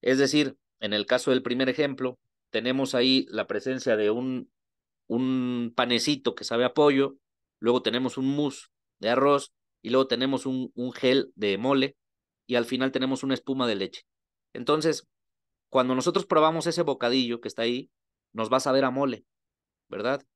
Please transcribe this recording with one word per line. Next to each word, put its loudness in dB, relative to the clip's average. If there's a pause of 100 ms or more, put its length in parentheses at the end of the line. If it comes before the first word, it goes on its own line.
Es 2
decir, 2 (240)
en -4
el -2
caso 0
del 2
primer -2
ejemplo, -4 (320)
tenemos -2
ahí 2
la -4
presencia -2
de 2
un, -4 (560)
un -2
panecito 0
que -14
sabe 0
a -2
pollo, 4 (440)
luego 2
tenemos -2
un -2
mousse -6 (280)
de -2
arroz, 2 (320)
y -6
luego 4
tenemos -2
un, -4
un -6
gel 2
de -2
mole, 0 (500)
y -6
al 2
final -2
tenemos -2
una 0
espuma -2
de 0
leche. -6 (500)
Entonces, 0 (640)
cuando 2
nosotros 0
probamos 2
ese -2
bocadillo 0
que -10
está -6
ahí, -4 (420)
nos -2
va 4
a 2
saber 2
a 0
mole, -2 (640)
¿verdad? -4 (120)